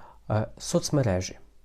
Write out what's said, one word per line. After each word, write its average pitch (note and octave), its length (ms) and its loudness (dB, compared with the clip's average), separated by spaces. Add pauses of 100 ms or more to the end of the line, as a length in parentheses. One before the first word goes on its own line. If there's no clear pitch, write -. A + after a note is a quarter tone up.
(300)
е, G#2+ 180 2 (100)
соцмережі. A2 800 0 (240)